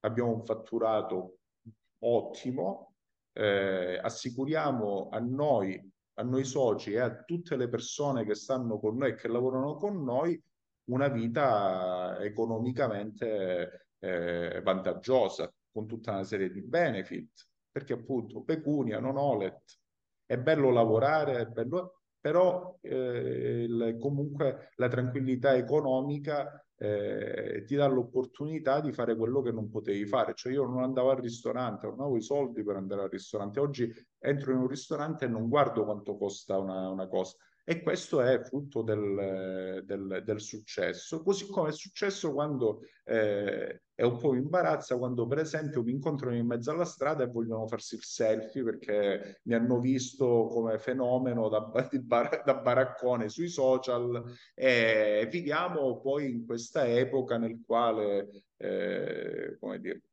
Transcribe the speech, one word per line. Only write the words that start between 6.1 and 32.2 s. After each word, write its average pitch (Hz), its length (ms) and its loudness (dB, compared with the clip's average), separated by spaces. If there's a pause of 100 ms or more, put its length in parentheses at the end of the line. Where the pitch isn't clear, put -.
a 107 80 -6
noi 131 220 2
soci 120 480 0
e 107 60 2
a 123 240 0
tutte 170 340 -4
le 123 120 0
persone 123 560 -2
che 104 100 0
stanno 117 460 -2
con 107 160 -2
noi 135 140 2
e - 40 -4
che - 140 -6
lavorano 131 480 0
con 202 260 -4
noi 143 380 0 (440)
una 131 240 2
vita 101 1120 2
economicamente, 107 1700 -2 (140)
eh, 87 600 -2
vantaggiosa, 95 920 2 (180)
con 110 160 -6
tutta 110 260 -8
una 98 120 -2
serie 95 260 -2
di 95 100 -10
benefit, 107 880 -2 (220)
perché 139 240 -6
appunto 113 480 -6
pecunia, 143 560 0
non 131 180 -2
olet, 113 640 -2 (480)
è 123 100 0
bello 139 340 4
lavorare, 123 720 4
è 110 60 0
bello, 117 560 -4 (180)
però, 175 640 2
eh, 123 800 -2
il, 117 380 0
comunque 143 760 -2
la 123 120 2
tranquillità 127 680 2
economica, 143 1080 0 (120)
eh, 104 880 -2
ti 139 80 -4
dà 143 120 4
l'opportunità 135 960 0
di 151 120 -2
fare 117 240 0
quello 120 240 0
che 120 120 -2
non 110 180 -4
potevi 101 360 -2
fare. 127 280 2
Cioè - 180 -6
io 139 140 2
non 127 160 -2
andavo 131 280 2
al 131 100 2
ristorante, 117 680 -4
non 113 140 -8
avevo 139 160 0
i 110 60 0